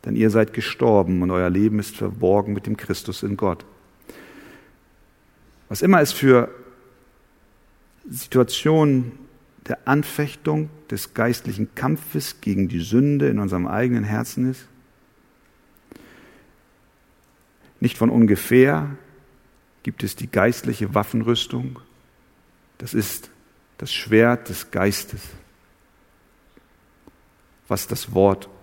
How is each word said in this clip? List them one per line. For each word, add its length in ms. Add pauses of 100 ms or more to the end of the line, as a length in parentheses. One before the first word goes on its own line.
Denn 100
ihr 140
seid 240
gestorben 680
und 80
euer 180
Leben 300
ist 180
verborgen 560
mit 140
dem 100
Christus 460
in 160
Gott.“ 260 (2000)
Was 120
immer 200
es 120
für 380 (1600)
Situationen 1040 (540)
der 220
Anfechtung, 800 (220)
des 240
geistlichen 600
Kampfes 680
gegen 260
die 120
Sünde 500
in 80
unserem 280
eigenen 380
Herzen 460
ist, 180 (3000)
nicht 160
von 140
ungefähr 800 (920)
gibt 220
es 100
die 160
geistliche 640
Waffenrüstung. 840 (960)
Das 160
ist 380 (480)
das 140
Schwert 580
des 200
Geistes, 520 (2500)
was 220
das 240
Wort 380 (120)